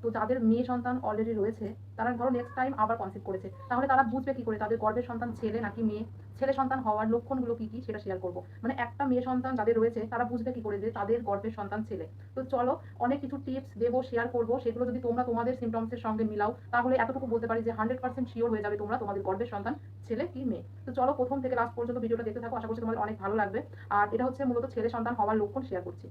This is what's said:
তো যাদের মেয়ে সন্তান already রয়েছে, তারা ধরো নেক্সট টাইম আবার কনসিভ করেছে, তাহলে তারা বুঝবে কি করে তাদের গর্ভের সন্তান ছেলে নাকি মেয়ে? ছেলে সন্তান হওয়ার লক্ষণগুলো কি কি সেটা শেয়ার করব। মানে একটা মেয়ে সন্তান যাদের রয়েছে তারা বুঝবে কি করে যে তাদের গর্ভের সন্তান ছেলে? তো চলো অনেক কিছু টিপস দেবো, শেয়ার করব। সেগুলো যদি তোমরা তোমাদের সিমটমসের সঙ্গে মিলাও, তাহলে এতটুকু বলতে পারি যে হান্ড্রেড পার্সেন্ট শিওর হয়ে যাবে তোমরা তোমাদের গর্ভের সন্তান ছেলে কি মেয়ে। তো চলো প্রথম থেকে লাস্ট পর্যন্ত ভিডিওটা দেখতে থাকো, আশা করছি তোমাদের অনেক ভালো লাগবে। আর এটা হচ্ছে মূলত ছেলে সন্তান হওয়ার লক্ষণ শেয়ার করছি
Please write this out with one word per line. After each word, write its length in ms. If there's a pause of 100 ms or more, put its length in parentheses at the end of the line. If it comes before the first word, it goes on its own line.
তো 60 (100)
যাদের 200 (120)
মেয়ে 200
সন্তান 260 (120)
already 320
রয়েছে, 280 (300)
তারা 120 (100)
ধরো 180
নেক্সট 220
টাইম 120 (120)
আবার 180
কনসিভ 280
করেছে, 180 (220)
তাহলে 220
তারা 120 (100)
বুঝবে 240
কি 100
করে 160
তাদের 200
গর্ভের 260
সন্তান 200 (100)
ছেলে 280
নাকি 220
মেয়ে? 160 (340)
ছেলে 200
সন্তান 260
হওয়ার 280
লক্ষণগুলো 460
কি 120
কি 60 (100)
সেটা 180
শেয়ার 180
করব। 140 (260)
মানে 100 (120)
একটা 240
মেয়ে 180
সন্তান 320
যাদের 200
রয়েছে 220 (100)
তারা 200
বুঝবে 240
কি 100
করে 180
যে 140
তাদের 220 (100)
গর্ভের 280
সন্তান 300
ছেলে? 180 (300)
তো 40 (140)
চলো 200 (320)
অনেক 180
কিছু 120 (100)
টিপস 260 (100)
দেবো, 160 (120)
শেয়ার 260
করব। 160 (120)
সেগুলো 260
যদি 180
তোমরা 220
তোমাদের 300
সিমটমসের 460
সঙ্গে 260
মিলাও, 200 (220)
তাহলে 300
এতটুকু 300
বলতে 160
পারি 180
যে 100
হান্ড্রেড 260
পার্সেন্ট 280
শিওর 220
হয়ে 120
যাবে 160
তোমরা 200
তোমাদের 260
গর্ভের 260
সন্তান 200 (340)
ছেলে 160 (100)
কি 160
মেয়ে। 140 (220)
তো 120
চলো 220
প্রথম 240
থেকে 160
লাস্ট 180
পর্যন্ত 260
ভিডিওটা 240
দেখতে 160
থাকো, 160
আশা 80
করছি 160
তোমাদের 220
অনেক 180
ভালো 180
লাগবে। 180 (380)
আর 80 (100)
এটা 120
হচ্ছে 220
মূলত 240
ছেলে 220
সন্তান 240
হওয়ার 220
লক্ষণ 280
শেয়ার 180
করছি 240